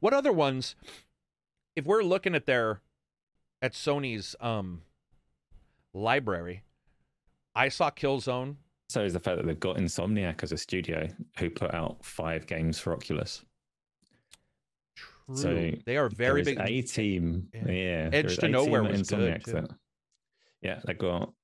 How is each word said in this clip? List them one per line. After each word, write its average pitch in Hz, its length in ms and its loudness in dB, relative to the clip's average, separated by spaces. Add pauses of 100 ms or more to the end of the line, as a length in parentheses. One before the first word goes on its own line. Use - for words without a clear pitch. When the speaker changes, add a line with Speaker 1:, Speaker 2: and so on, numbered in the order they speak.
Speaker 1:
What 247 140 6
other 277 180 6
ones? 139 440 2 (1000)
If 147 80 -4
we're 208 180 4
looking 185 320 2
at 147 120 -2
their, 113 340 2 (840)
at 131 100 -2
Sony's, 135 680 -2
um, 98 420 -4 (1120)
library, 98 680 -2 (920)
I 127 140 4
saw 147 220 2
Killzone. 135 680 -2 (320)
Speaker 2:
So 113 160 0
is 95 100 2
the 87 60 -2
fact 90 180 0
that - 80 -2
they've 80 140 0
got 92 160 0
Insomniac 92 680 0
as - 100 -4
a 78 60 -2
studio 80 500 -2 (300)
who 87 100 0
put - 240 -4
out 82 320 -4
five 82 420 -4
games 80 320 -2
for - 140 -2
Oculus. - 500 -4 (1500)
Speaker 1:
True. - 400 -14
Speaker 2:
So 85 340 0 (160)
Speaker 1:
They 123 100 -2
are 139 120 4
very 123 340 2
Speaker 2:
there 143 100 2
is 127 60 -2
Speaker 1:
big. - 20 -2
Speaker 2:
a 110 220 0
team. 90 720 0
Speaker 1:
Yeah. 110 60 -12 (100)
Speaker 2:
Yeah, - 20 0
Speaker 1:
Edge 90 400 0
Speaker 2:
there 151 140 2
is 90 120 0
Speaker 1:
to - 80 2
Speaker 2:
a - 20 2
Speaker 1:
Nowhere 113 340 4
Speaker 2:
team 104 100 2
at 101 60 2
Speaker 1:
was 95 120 0
good, 104 80 2 (220)
Speaker 2:
Insomniac - 40 -16
Speaker 1:
too. 117 80 -6
Speaker 2:
that, - 180 -2 (880)
yeah, 90 240 -6
they 92 100 -4
got, 87 380 -2 (120)